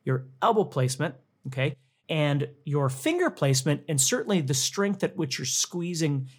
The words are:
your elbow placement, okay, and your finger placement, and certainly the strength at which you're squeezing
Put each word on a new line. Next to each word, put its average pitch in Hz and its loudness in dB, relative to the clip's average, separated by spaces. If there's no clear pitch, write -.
your 131 0
elbow 220 4
placement, 135 -2
okay, 135 -2
and 147 0
your 143 0
finger 330 0
placement, 139 0
and 147 0
certainly 208 2
the 139 0
strength 196 0
at 175 -2
which 151 -4
you're 147 -6
squeezing 156 -2